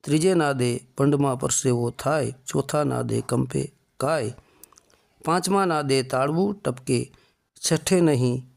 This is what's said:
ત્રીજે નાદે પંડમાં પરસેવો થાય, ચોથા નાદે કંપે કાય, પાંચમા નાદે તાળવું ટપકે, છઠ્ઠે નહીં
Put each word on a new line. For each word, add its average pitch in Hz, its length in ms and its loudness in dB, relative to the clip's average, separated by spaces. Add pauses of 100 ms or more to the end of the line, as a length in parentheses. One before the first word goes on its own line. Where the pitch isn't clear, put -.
ત્રીજે 156 300 2
નાદે 131 460 0 (160)
પંડમાં 139 440 2
પરસેવો 120 500 0
થાય, 135 440 -4 (120)
ચોથા 143 380 -2
નાદે 120 360 -2
કંપે 127 520 -2 (280)
કાય, 131 340 -2 (920)
પાંચમા 185 400 0
નાદે 143 380 0
તાળવું 147 520 0
ટપકે, 127 580 -4 (500)
છઠ્ઠે 175 380 2
નહીં 127 460 2 (100)